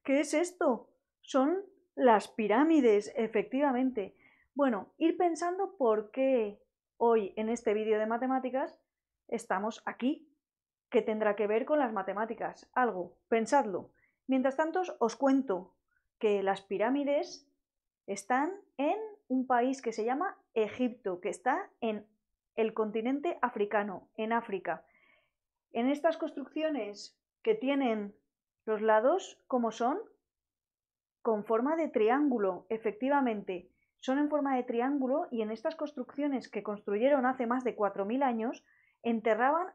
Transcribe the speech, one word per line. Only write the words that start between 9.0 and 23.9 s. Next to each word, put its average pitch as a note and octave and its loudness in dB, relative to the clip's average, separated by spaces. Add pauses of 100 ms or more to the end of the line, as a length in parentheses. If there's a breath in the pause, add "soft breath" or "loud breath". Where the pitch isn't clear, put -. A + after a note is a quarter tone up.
estamos G#3+ -4
aquí. C4 -4 (540)
¿Qué A3 2
tendrá G#3+ 0
que G#3+ 2
ver A3 0
con D4+ 2
las B3 0
matemáticas? G3+ -6
Algo, G3 0 (100)
pensadlo. A3+ 2 (360)
Mientras C4 2
tanto, D#4+ 0 (180)
os A3+ 0
cuento C4 0 (440)
que G#3 2
las F#3+ 0
pirámides C#4+ -2 (600)
están B3+ -2 (260)
en D#4 0 (320)
un B3+ 0
país B3+ 0
que A3+ -4
se G#3+ -4
llama C#4+ -4 (160)
Egipto, A3 -2
que G3+ -6
está D4 -2 (100)
en G#3+ -4 (500)
el A3 0
continente A3+ -2
africano, G#3 -2